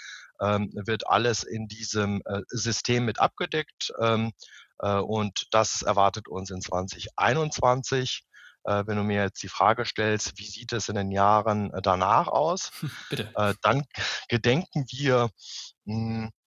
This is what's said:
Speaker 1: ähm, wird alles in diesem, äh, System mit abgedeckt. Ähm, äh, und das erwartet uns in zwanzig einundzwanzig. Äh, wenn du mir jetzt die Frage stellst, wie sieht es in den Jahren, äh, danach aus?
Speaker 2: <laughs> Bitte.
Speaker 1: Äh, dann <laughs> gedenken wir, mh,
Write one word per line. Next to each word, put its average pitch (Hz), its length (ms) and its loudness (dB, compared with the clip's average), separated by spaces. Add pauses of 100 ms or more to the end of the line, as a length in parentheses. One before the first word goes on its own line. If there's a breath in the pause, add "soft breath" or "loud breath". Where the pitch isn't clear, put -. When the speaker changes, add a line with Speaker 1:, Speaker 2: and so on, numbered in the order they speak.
(400 loud breath)
Speaker 1:
ähm, 101 320 0
wird 104 360 -4
alles 113 340 2
in 110 240 -8
diesem, 104 600 -2
äh, 101 200 -4
System 120 600 -2
mit 107 120 -2
abgedeckt. - 840 -2
Ähm, 113 300 2 (520 loud breath)
äh, 101 140 2
und 104 560 -2
das 110 300 2
erwartet 98 460 2
uns 95 220 -8
in 92 100 -6
zwanzig 92 560 -4
einundzwanzig. 131 1080 0 (400 loud breath)
Äh, 101 220 2
wenn 107 100 -2
du 104 60 0
mir 101 200 2
jetzt 98 200 -4
die 95 60 -10
Frage 110 380 4
stellst, 107 520 -2
wie 104 80 -12
sieht - 260 -10
es 113 160 -4
in 107 80 -2
den 98 140 -2
Jahren, 104 600 4
äh, 92 80 -6
danach 98 480 4
aus? 165 420 0 (120)
Speaker 2:
<laughs> - 280 -10
Bitte. 127 240 -6
Speaker 1:
Äh, 104 280 2
dann 131 220 4 (100)
<laughs> - 340 -6
gedenken 123 600 2
wir, 127 400 2 (540 loud breath)
mh, 113 460 -4 (160)